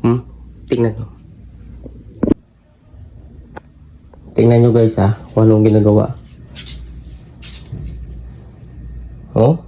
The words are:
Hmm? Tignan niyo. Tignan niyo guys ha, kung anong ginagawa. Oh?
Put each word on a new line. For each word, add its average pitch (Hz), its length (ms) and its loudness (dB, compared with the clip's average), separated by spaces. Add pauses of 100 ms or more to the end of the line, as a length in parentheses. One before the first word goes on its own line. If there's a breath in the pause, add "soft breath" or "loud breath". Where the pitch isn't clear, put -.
Hmm? 123 160 2 (480)
Tignan 117 240 0
niyo. 110 160 -10 (3250)
Tignan 117 240 4
niyo 120 160 4
guys 110 240 2
ha, 101 160 2 (160)
kung 113 160 4
anong 107 160 4
ginagawa. 107 480 2 (3250)
Oh? 131 240 2 (120)